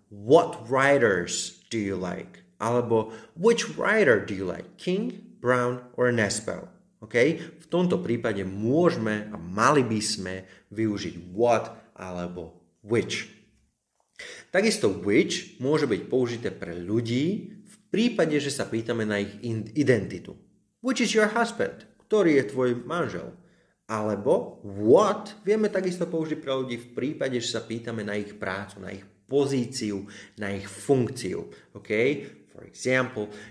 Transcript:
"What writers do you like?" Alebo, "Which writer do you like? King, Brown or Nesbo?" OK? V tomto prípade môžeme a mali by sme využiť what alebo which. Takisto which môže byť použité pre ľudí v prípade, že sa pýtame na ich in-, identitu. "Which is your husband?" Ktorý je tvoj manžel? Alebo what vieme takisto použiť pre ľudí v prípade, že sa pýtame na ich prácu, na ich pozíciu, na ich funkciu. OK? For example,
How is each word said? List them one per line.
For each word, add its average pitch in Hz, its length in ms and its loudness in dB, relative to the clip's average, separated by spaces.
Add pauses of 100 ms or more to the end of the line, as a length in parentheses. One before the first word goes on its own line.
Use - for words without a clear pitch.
"What 117 640 4
writers 127 960 2
do - 80 -8
you 98 240 -2
like?" - 560 -10
Alebo, 113 560 0 (240)
"Which 226 400 2
writer 185 480 4
do 98 80 -8
you 95 160 -4
like? 87 320 -10
King, 208 640 -4
Brown 123 560 2
or 123 160 4
Nesbo?" 101 560 -2 (260)
OK? - 160 -16 (480)
V - 80 -20
tomto 180 320 2
prípade 117 400 -2
môžeme 107 880 0
a 101 80 -12
mali 113 480 2
by 110 160 -2
sme 95 480 -6 (240)
využiť 98 560 -4
what 110 400 2 (240)
alebo 87 880 -10
which. 107 480 -2 (1200)
Takisto 196 400 2 (160)
which - 560 2
môže 147 240 2
byť 104 240 0
použité 117 400 0
pre 87 240 -12
ľudí 117 800 -2
v - 220 -20 (180)
prípade, 196 480 2
že 143 80 -2
sa 127 160 -4
pýtame 113 400 -2
na 104 160 0
ich 101 80 -4 (160)
in-, 110 320 -6
identitu. 98 560 0 (480)
"Which 254 160 -2
is 233 160 2
your 214 240 4
husband?" - 480 -2 (240)
Ktorý 170 320 6
je 107 80 -2
tvoj 123 320 0
manžel? 120 560 -6 (480)
Alebo 110 800 -2
what 123 800 4
vieme 214 240 2
takisto 180 400 -2
použiť 156 320 -4
pre 135 160 -4
ľudí 120 240 -6
v - 160 -14
prípade, 135 400 -2
že - 160 -4
sa 113 80 -4
pýtame 113 400 -6
na 104 160 -4
ich 104 240 -6
prácu, 95 400 -8
na 92 80 -10
ich 95 160 -14 (240)
pozíciu, 123 800 0 (320)
na 101 80 -4
ich 98 160 -6
funkciu. 107 800 0 (320)
OK? - 140 -8 (580)
For - 160 -20
example, 123 640 -2 (220)